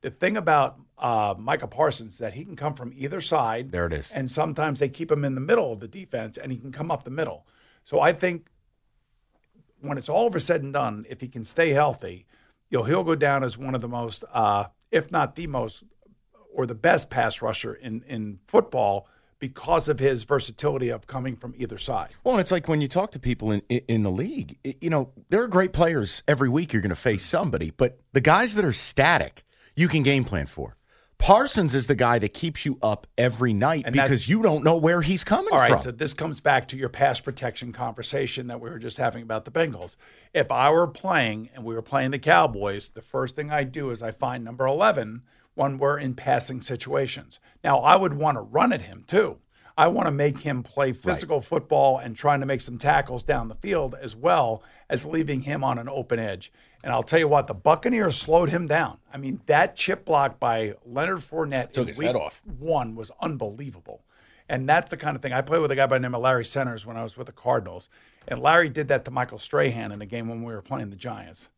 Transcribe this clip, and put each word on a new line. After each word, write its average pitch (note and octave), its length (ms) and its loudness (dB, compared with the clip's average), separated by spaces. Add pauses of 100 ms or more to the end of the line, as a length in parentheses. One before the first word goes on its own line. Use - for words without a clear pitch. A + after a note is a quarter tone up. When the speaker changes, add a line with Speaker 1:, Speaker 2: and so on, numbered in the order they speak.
Speaker 1:
The C3+ 100 -8
thing G#3 260 -2
about, D#3 420 2 (200)
uh, G#2+ 400 0
Micah C3 280 -4
Parsons A#2 460 -2
is - 60 -20
that G#2+ 140 -8
he D3 120 -12
can F#3+ 100 -16
come D3 200 -6
from B2 200 -14
either C#3+ 260 -6
side. B2+ 500 -2
Speaker 2:
There F2 160 -2
it D#2+ 60 -4
is. D2 180 -8
Speaker 1:
And C3 180 -6
sometimes D3+ 500 -2
they C#3+ 100 0
keep D#3+ 200 -10
him D3 160 0
in C3+ 80 -2
the C3 80 -6
middle E3 320 2
of G#2 60 -10
the A2+ 80 -14
defense, A#2 500 -10
and C3+ 140 -10
he A#2+ 80 -8
can C3 120 -16
come D3+ 200 -8
up D3+ 120 -4
the D#3 60 -14
middle. C3+ 380 -6 (360)
So D3 160 -2
I D#3+ 140 6
think F3 380 -4 (1300)
when C#3+ 180 -6
it's - 120 -8
all G3 160 2
over G#3 120 0
said D#3+ 240 0
and C#3 100 -10
done, A2+ 380 -2
if B2+ 100 -14
he B2+ 80 -12
can A#2+ 160 -10
stay E3 280 2
healthy, B2 560 0 (420)
you'll, A#2+ 140 2
he'll E3+ 200 2
go E3 120 2
down C#3 280 2
as A2+ 140 -4
one C3 160 -8
of B2 80 -4
the A#2+ 60 -8
most, A#2+ 440 -8
uh, G#2 340 2 (260)
if D#3 200 0
not D3 240 -2
the E3+ 120 -10
most, A#2+ 360 -6 (680)
or C3 140 0
the A#2+ 80 -6
best E3 340 2
pass A2+ 320 0
rusher A2 320 -4
in, A#2 300 -10
in G#2+ 420 -10
football A#2 640 0 (320)
because D3+ 500 -2
of C#3+ 80 2
his B2+ 260 2
versatility C3 640 -2
of A2+ 180 -10
coming B2+ 280 -6
from A#2+ 220 -16
either A2 220 -8
side. G#2 340 -6 (100)
Speaker 2:
Well, B3+ 120 4
and G3+ 60 4
it's E3 100 0
like F3 160 0
when D3+ 140 2
you C#3 60 0
talk F#3 260 0
to C3+ 60 -10
people A2 320 -2
in, G2+ 160 0
in, A#2+ 200 0
in A2+ 160 2
the G2 80 2
league, F3 520 -6
it, C3+ 160 -8
you E3 120 -2
know, C3+ 200 0 (180)
there G3+ 120 4
are B3 60 0
great F#3 260 2
players D#3+ 540 2
every C3+ 220 2
week D3+ 220 0
you're G#2+ 120 0
gonna F#2 120 0
face G#2+ 300 0
somebody, E2 460 0
but - 280 2 (140)
the C3+ 80 4
guys G3+ 320 6
that G#3 100 2
are C3+ 100 2
static, C3+ 680 2 (320)
you E3+ 120 4
can D#3 160 2
game C3+ 200 4
plan D2+ 220 -2
for. C2+ 320 -12 (400)
Parsons G3+ 580 6
is C3 100 0
the C#3+ 80 2
guy A#2+ 240 4
that G#2+ 160 -2
keeps - 320 -6
you C3+ 160 -4
up G#2 240 -2 (100)
every A#2+ 380 2
night C3+ 320 2
Speaker 1:
And A#2+ 80 -4
that's C3+ 160 4
Speaker 2:
because C3+ 180 2
you G#3+ 140 2
don't D#3 220 4
know E3 120 8
where E3 280 4
he's F3 200 0
coming G4 280 0
Speaker 1:
All D3 80 6
right, A#2+ 100 6
Speaker 2:
from. B2+ 100 6
Speaker 1:
so B2 120 -6
this C#3 240 -4
comes D#3 240 -6
back C3 300 2
to C3 80 -10
your C3 120 -2
pass C3+ 320 2
protection B2 500 -8
conversation B2 760 -6
that A#2 120 -10
we A#2 120 -12
were A2+ 80 -14
just A#2 180 -10
having A#2+ 240 -2
about A2 240 -6
the B2 60 -16
Bengals. C3 460 -4 (360)
If D3 180 2
I C3 200 6
were E3+ 160 4
playing B2 640 -2
and B2 100 -16
we A2+ 120 -6
were A2+ 80 -6
playing C3+ 260 0
the C#3 80 -4
Cowboys, A2 720 2
the - 140 -18
first C3 320 -6
thing D3 160 -8
I D3 140 0
do C3+ 260 -8
is A#2 100 -8
I A2+ 80 -6
find B2 340 -6
number A#2+ 220 -4
eleven C3+ 560 0 (320)
when C3+ 240 -2
we're C#3+ 220 2
in C3 160 -4
passing B2+ 460 -2
situations. C3 800 -6 (240)
Now, C#3 160 4
I D3+ 180 8
would F#3 180 2
wanna C#3+ 260 0
run D#3 320 2
at B2 100 -4
him, F#2 220 -18
too. F#3 320 0 (400)
I D#3+ 120 6
wanna D#3 200 0
make D3 300 0
him B2+ 240 -4
play C#3 240 0
Speaker 2:
Right. B2+ 100 -4
Speaker 1:
physical E3 420 -2
football C#3 600 2
and A#2+ 160 -10
trying C#3+ 240 2
to C3+ 80 -4
make C3+ 140 -2
some B2 180 -10
tackles C#3 420 0
down B2+ 260 -2
the A2 80 -12
field D#3+ 460 -4
as A2 140 -12
well B2+ 480 2 (260)
as C#3 160 -2
leaving D3+ 360 -2
him C#3 220 -4
on B2+ 140 0
an A#2 100 -10
open C3 300 -4
edge. G2+ 340 -6 (320)
And B2+ 80 -6
I'll A#2+ 120 0
tell E3 160 2
you D#3+ 80 4
what, C#3+ 200 4
the - 60 -6
Buccaneers F#3+ 640 2
slowed E3 320 4
him E3+ 180 -2
down. D3 320 0 (140)
I C#3 40 -14
mean, C3+ 280 -8
that D#3 300 4
chip - 300 -2
block C#3 340 2
by A2+ 340 0 (120)
Leonard D#3 340 -4
Fournette C#3 540 -4
Speaker 2:
Took B2+ 100 0
Speaker 1:
in - 60 -2
Speaker 2:
his D#2 80 -12
Speaker 1:
week C#3 100 -2
Speaker 2:
head B2 80 0
off. D2+ 260 -4 (180)
Speaker 1:
one C3+ 360 -2
was A2 160 -14 (100)
unbelievable. B2 840 -8 (460)
And C3 180 -2
that's E3 220 4
the D#3 80 -8
kind D3 180 -4
of B2+ 60 -10
thing. C3 100 -6
I B2+ 100 0
play D3+ 180 2
with D3 120 2
a C3+ 40 0
guy C3+ 100 4
by C3 120 2
the B2+ 40 2
name B2+ 140 -4
of A#2 60 -2
Larry B2+ 220 2
Centers A#2 420 -4
when A2+ 120 -12
I A2+ 60 -6
was A2 120 -12
with B2+ 120 -12
the - 60 -20
Cardinals. F#2+ 540 -4 (400)
And B2 140 -8
Larry D#3+ 280 6
did D3 200 -6
that C3+ 160 2
to C3 60 -12
Michael B2 280 -4
Strahan A#2 520 -2
in G#2 100 -12
a G#2 40 -12
game A2+ 220 -8
when A#2 160 -8
we A#2 100 -10
were G2+ 80 -12
playing A#2+ 280 -8
the G2 60 -16
Giants. G2 640 -14